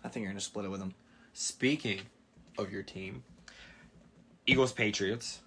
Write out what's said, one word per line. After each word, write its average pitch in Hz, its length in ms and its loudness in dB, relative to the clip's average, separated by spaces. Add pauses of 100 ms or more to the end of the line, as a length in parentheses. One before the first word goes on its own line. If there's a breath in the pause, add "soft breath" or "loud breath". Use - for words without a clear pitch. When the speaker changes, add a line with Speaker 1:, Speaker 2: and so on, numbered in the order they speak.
Speaker 1:
I 127 60 -8
think 117 160 -4
you're 95 60 -2
gonna 98 100 -6
split 101 240 -4
it 95 40 -4
with 95 120 -2
them. 95 120 -4 (400 soft breath)
Speaker 2:
Speaking 127 680 2 (580)
of 101 120 -2
your 95 120 -6
team, 95 400 -10 (1200 loud breath)
Eagles, 127 260 6
Patriots, 104 760 0